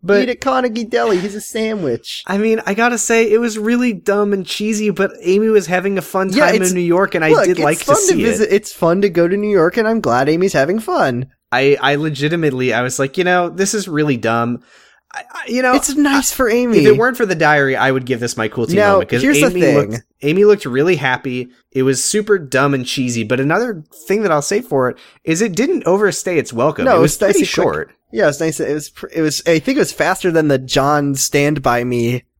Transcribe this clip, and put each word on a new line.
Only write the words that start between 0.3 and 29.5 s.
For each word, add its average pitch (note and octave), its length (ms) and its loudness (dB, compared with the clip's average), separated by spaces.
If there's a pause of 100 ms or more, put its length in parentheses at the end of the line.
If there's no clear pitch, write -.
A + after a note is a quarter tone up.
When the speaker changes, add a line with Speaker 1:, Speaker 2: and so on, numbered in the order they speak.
Speaker 2:
Carnegie B3 440 -2
Deli, A#3 340 0
he's G3 160 -6
a G#3 60 -10
sandwich. G#3 880 -6
Speaker 1:
I G3 100 -2
mean, A3 260 0
I G3 100 -2
gotta A#3 240 0
say, A3+ 300 2
it G#3+ 100 4
was A3+ 200 -2
really A#3+ 340 0
dumb G3+ 400 0
and F#3+ 140 -4
cheesy, G#3+ 440 -2
but G3 200 -2 (120)
Amy G3 260 2
was G3+ 180 4
having F#3 320 -2
a F3 40 -6
fun F#3+ 300 -2
Speaker 2:
Yeah, C#4 200 4
Speaker 1:
time F#3+ 100 2
Speaker 2:
it's, F#3 80 0
Speaker 1:
in F#3 60 -2
New F3 80 -2
York, F3+ 320 0
and E3 80 0
I D#3 60 2
Speaker 2:
look, A#3 160 4
Speaker 1:
did F3 120 2
Speaker 2:
it's - 20 -4
Speaker 1:
like D#3 200 0
to - 60 -10
Speaker 2:
fun C#4+ 100 4
to G#4 60 0
Speaker 1:
see - 200 2
Speaker 2:
visit, A3 280 0
Speaker 1:
it. F#3+ 40 2
Speaker 2:
it's - 180 -2
fun F3+ 300 0
to G#3 60 2
go E3+ 180 2
to F#3 100 0
New G#3 140 -2
York, F3+ 260 2
and A3 120 0
I'm A3+ 120 0
glad B2+ 280 0
Amy's F3 240 0
having D#3+ 260 0
fun. E3 480 -2 (240)
Speaker 1:
I, C3+ 300 4
I C#3+ 160 0
legitimately, D3 760 -2
I A#2 100 0
was B2+ 180 -4
like, C3+ 180 -2
"You F3+ 60 4
know, F3+ 240 2
this F#3 260 -4
is G3+ 140 -4
really D3+ 280 0
dumb." A#2 460 -2 (500)
I, - 200 -14
I, D#4+ 160 -12
you B3 140 -2
know, B3+ 120 2
Speaker 2:
It's C#4+ 220 -2
nice C#4 360 0
Speaker 1:
I, - 40 -10
Speaker 2:
for B3+ 140 0
Amy. A#3 280 2
Speaker 1:
if D3+ 80 4
it G#3 120 6
weren't A#3+ 180 0
for A#3 100 0
the F#3 80 0
diary, D3+ 400 2
I B2+ 160 2
would C3 160 -2
give A#2+ 140 -2
this A#2 160 -4
my A2 120 -2
cool A#2 180 -2
team F3 100 0
Speaker 2:
Now, G3+ 160 4
Speaker 1:
moment, F#3+ 180 2
'cause B2 120 0
Speaker 2:
here's C4 180 4
the G3+ 60 4
Speaker 1:
Amy F3+ 160 0
Speaker 2:
thing. C#3 300 2
Speaker 1:
looked, A#2 120 -10 (180)
Amy F3 220 2
looked G#3 220 4
really C#3+ 300 0
happy. B2+ 520 -4 (240)
It C3 100 0
was C3 220 0
super G#3 340 0
dumb C#3 360 0
and B2+ 120 -4
cheesy, A#2+ 380 -4
but B2 160 -2
another F3 420 -2 (240)
thing G#3 160 0
that G3 80 0
I'll D3 120 2
say G#3 180 -2
for C3 300 -2
it - 80 -12 (260)
is D#3+ 180 -2
it G3 140 -2
didn't C4 300 0
overstay F#3 520 0
its - 140 -4
welcome. C#3 320 -2
Speaker 2:
No, C4 80 2
Speaker 1:
It F3+ 60 4
Speaker 2:
it - 20 4
Speaker 1:
was - 140 2
Speaker 2:
was - 80 -8
nice G3 100 2
Speaker 1:
pretty - 80 2
Speaker 2:
and - 60 0
quick. - 180 -2
Speaker 1:
short. D#2 280 -4 (180)
Speaker 2:
Yeah, G#3 180 0
it's C#3+ 120 -4
nice. D#3+ 180 -4
It C#3 140 -2
was, D3+ 180 -6
pr-, - 240 -16
it E3 60 -2
was, D#3 260 -2
I E3 120 2